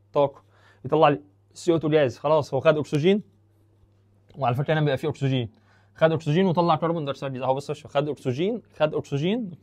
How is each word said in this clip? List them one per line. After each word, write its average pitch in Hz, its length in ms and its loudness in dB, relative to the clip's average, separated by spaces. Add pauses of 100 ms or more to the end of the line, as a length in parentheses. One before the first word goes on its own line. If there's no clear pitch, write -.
(140)
طاقه، 143 300 0 (420)
يطلع 151 240 4
لي 143 120 -2 (320)
سي - 180 -2
او 165 60 4
تو 156 120 -2
جاز. 147 280 2
خلاص، 147 360 0
هو 131 60 0
خد 151 180 2
اكسجين، 160 460 0 (1120)
وعلى 127 180 0
فكره 123 180 -2
هنا 156 80 2
بيبقى 143 160 0
فيه 156 120 -4
اكسجين، 131 400 -2 (460)
خد 160 160 4
اكسجين 160 340 0
وطلع 170 300 2
كربون 165 300 -4
دايوكسيد. 135 360 -8
اهو 131 120 0
بص 135 160 -6
يا 147 40 -4
باشا، - 160 -16
خد 147 200 -2
اكسجين، 156 520 -4 (180)
خد 151 160 0
اكسجين، 175 560 -4 (120)